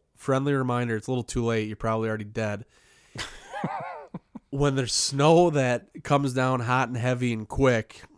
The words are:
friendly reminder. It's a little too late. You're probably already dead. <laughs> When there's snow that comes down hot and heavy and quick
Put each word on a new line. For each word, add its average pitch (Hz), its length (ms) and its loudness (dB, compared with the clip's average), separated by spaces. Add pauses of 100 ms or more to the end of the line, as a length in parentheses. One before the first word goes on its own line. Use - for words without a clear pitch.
(160)
friendly 139 360 0
reminder. 123 440 0
It's 107 100 -6
a - 40 -4
little 123 140 -2
too 120 200 -2
late. 110 220 0
You're 107 100 -8
probably 110 320 -2
already 110 160 -4
dead. 107 400 -6 (520)
<laughs> - 80 -8 (1300)
When 139 260 0
there's 127 160 -2
snow 165 580 4
that 127 540 -2
comes 143 280 2
down 127 280 0
hot 123 260 2
and 123 100 -6
heavy 123 360 0
and 110 160 -6
quick 123 540 2 (160)